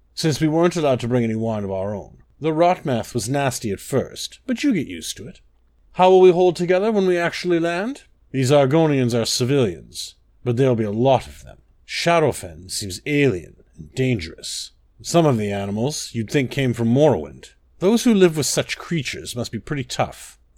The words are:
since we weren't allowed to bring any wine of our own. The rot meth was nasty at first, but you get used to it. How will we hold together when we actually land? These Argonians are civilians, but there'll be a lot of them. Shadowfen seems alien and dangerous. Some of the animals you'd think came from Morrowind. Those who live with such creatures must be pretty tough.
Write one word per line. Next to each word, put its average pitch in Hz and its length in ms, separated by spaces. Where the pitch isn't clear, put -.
since 151 260
we 156 80
weren't 165 300
allowed 139 240
to 120 80
bring 120 160
any 113 100
wine 110 300
of 95 60
our 98 220
own. 92 260
The 156 140
rot 175 320
meth 120 280
was 107 140
nasty 135 440
at 92 100
first, - 680
but 240 160
you 294 80
get 170 160
used 82 300
to 107 100
it. - 140
How 180 160
will 190 120
we 185 100
hold 180 240
together 185 340
when 202 160
we 180 120
actually 170 420
land? 175 440
These 131 180
Argonians 143 640
are 117 120
civilians, 117 920
but 120 100
there'll 127 220
be 110 80
a 104 60
lot 120 360
of - 160
them. - 140
Shadowfen 95 840
seems 92 340
alien 139 520
and 78 180
dangerous. - 800
Some 170 240
of 135 120
the 104 140
animals 101 600
you'd 110 180
think 139 180
came 127 240
from 117 140
Morrowind. 113 680
Those 220 260
who 240 80
live 180 240
with 143 80
such - 320
creatures - 580
must 117 160
be 113 80
pretty 139 240
tough. - 560